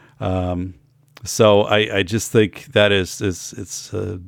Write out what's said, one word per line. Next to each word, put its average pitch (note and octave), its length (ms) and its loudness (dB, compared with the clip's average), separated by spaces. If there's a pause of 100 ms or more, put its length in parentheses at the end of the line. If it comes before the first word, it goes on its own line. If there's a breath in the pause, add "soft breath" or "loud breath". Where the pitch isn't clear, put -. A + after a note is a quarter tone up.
(220 loud breath)
Um, F#2 540 -4 (500)
so G#2+ 380 4
I, G#2+ 340 0
I G2 60 0
just G#2 280 -4
think G#2+ 400 0
that G#2 220 4
is, F#2+ 260 -2
is, F#2+ 380 -6
it's - 360 -12
a, F#2+ 340 -8